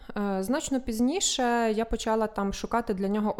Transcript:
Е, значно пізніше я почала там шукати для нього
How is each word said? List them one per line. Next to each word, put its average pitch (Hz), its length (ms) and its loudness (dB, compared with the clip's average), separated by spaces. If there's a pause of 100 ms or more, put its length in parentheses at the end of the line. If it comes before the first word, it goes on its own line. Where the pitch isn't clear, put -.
(160)
Е, 202 260 0
значно 262 380 0
пізніше 240 920 2
я 220 120 2
почала 220 420 0
там 196 260 -2
шукати 226 420 -2
для 190 140 -2
нього 208 320 2